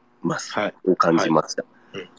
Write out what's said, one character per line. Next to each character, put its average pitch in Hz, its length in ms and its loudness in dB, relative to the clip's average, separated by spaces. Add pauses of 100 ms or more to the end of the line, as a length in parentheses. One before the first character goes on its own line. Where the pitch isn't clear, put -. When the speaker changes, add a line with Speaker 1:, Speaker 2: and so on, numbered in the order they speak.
(220)
Speaker 1:
ま 85 160 -4
す。 - 180 -10
Speaker 2:
う 110 40 -2
ん。 - 20 0
は 101 80 -2
い。 - 40 -16 (100)
Speaker 1:
を 92 120 2
感 85 220 4
じ 92 100 0
ま 80 180 2
し - 80 -8
た。 - 100 -6 (280)
Speaker 2:
は 98 80 -12
い。 - 180 -16